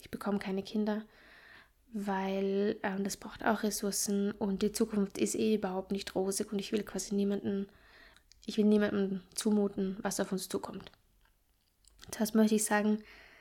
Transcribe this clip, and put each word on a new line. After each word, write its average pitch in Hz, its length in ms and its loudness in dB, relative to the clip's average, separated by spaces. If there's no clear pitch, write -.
ich - 100 -20
bekomme 202 280 -2
keine 196 240 -4
Kinder, 214 420 -2
weil, 196 920 0
ähm, 196 220 -2
das 196 140 -4
braucht - 260 -12
auch 220 180 4
Ressourcen 202 720 0
und 196 300 -2
die 208 100 2
Zukunft 208 460 0
ist - 160 0
eh 220 220 4
überhaupt 190 360 -4
nicht 196 220 -4
rosig 196 380 -2
und 202 60 -2
ich - 140 -4
will 214 100 0
quasi 190 320 -6
niemanden, 202 540 0
ich 214 100 -6
will 208 80 6
niemandem 208 560 4
zumuten, 202 680 0
was 196 180 -4
auf 196 140 -2
uns 190 160 -4
zukommt." - 420 -8
Zuerst - 240 -2
möchte 220 200 6
ich 214 100 2
sagen, 214 380 2